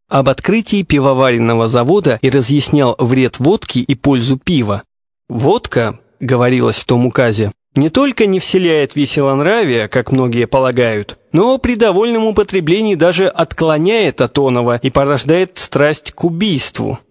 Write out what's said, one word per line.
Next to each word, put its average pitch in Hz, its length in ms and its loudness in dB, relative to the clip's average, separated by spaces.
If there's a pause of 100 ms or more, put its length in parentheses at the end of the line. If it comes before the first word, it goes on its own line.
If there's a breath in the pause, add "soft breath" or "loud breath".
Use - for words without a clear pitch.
об 139 220 2
открытии 202 540 0
пивоваренного 127 840 2
завода 123 540 2
и 131 80 0
разъяснял 135 680 0
вред 131 420 0
водки 147 400 0
и 135 160 -2
пользу 131 420 0
пива. 110 460 -2 (440)
«Водка», 123 720 -2 (220)
говорилось 123 560 0
в - 80 -10
том 123 200 2
указе, 110 460 0 (240)
«не 143 140 2
только 254 380 0
не 190 120 0
вселяет 165 560 0
веселонравия, 143 920 0
как 123 240 -2
многие 120 340 0
полагают, 123 720 -2 (140)
но 233 240 2
при 247 180 -2
довольном 220 520 2
употреблении 196 680 0
даже 175 320 2
отклоняет 160 960 0
от 120 160 -2
оного 123 400 0
и 131 120 -4
порождает 143 680 0
страсть - 560 -2
к - 100 -6
убийству. 165 760 -4 (140)